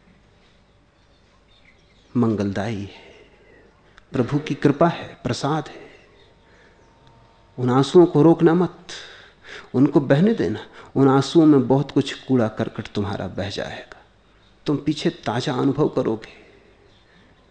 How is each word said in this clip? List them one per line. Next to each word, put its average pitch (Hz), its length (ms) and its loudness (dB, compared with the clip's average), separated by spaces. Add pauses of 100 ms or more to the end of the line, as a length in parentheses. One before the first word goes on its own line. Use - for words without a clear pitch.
(2250)
मंगलदायी 104 640 -2
है। - 240 -18 (1040)
प्रभु 131 260 -2
की 143 160 -6
कृपा 165 340 2
है, - 360 -10
प्रसाद 143 440 -4
है। - 220 -20 (1700)
उन 123 120 -2
आंसुओं 139 360 6
को 151 160 2
रोकना 165 320 4
मत, 180 320 -2 (880)
उनको 143 260 4
बहने 160 340 2
देना। 107 320 -4 (300)
उन 135 120 4
आंसुओं 139 380 4
में 135 220 4
बहुत 139 220 0
कुछ - 240 -2
कूड़ा 120 340 0
करकट - 400 -8
तुम्हारा 101 380 -6
बह 92 240 -8
जाएगा। - 540 -12 (640)
तुम 147 100 -2
पीछे 151 340 -4
ताजा 127 440 -6
अनुभव 135 340 0
करोगे, 110 440 -4 (1200)